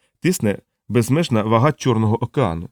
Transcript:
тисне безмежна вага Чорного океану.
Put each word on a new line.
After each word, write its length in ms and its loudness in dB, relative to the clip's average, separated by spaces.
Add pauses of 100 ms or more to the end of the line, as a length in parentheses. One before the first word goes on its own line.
(200)
тисне 380 -2 (300)
безмежна 540 0
вага 300 2
Чорного 520 0
океану. 480 -4